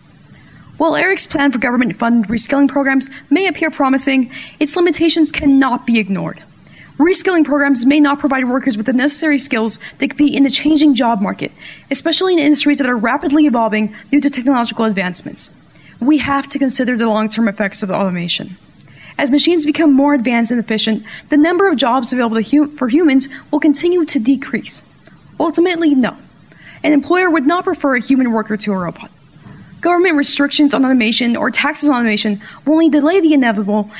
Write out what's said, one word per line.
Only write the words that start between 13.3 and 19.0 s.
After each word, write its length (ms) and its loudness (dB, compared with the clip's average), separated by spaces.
evolving 500 0
due 120 2
to 80 2
technological 560 -2
advancements. 680 -4
We 180 2
have 300 -2
to 100 -4
consider 400 -2
the 100 0
long-term 400 -2
effects 360 -4
of 80 -6
automation. 680 -6